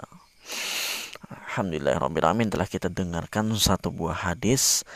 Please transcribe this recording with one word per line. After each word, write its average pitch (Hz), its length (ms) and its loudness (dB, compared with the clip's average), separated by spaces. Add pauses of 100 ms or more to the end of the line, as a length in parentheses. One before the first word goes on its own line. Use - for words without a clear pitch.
(1200)
Alhamdulillahirrabbilalamin, 80 1200 2
telah 87 160 2
kita 92 240 -2
dengarkan 92 680 -2
satu 95 360 2
buah 82 400 -2
hadis, - 520 2 (120)